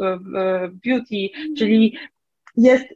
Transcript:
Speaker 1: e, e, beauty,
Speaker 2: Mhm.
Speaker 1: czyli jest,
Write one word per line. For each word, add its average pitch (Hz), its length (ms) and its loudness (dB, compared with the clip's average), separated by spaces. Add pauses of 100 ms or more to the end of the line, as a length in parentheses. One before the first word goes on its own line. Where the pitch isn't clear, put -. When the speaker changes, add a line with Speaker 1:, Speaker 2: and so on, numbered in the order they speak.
Speaker 1:
e, 190 40 -2
e, 185 640 -4 (160)
beauty, 233 500 -4
Speaker 2:
Mhm. 311 200 -10
Speaker 1:
czyli 220 420 2 (580)
jest, 254 300 4 (100)